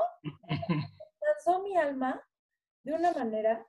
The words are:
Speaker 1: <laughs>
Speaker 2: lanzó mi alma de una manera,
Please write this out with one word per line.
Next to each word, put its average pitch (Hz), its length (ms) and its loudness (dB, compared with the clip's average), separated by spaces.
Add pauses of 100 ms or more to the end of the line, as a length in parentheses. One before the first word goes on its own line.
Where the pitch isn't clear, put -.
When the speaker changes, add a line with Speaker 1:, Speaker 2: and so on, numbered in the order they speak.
(240)
Speaker 1:
<laughs> - 720 -4 (260)
Speaker 2:
lanzó 587 420 2
mi 392 120 -4
alma 277 460 0 (600)
de 277 100 -4
una 339 180 2
manera, 226 580 -2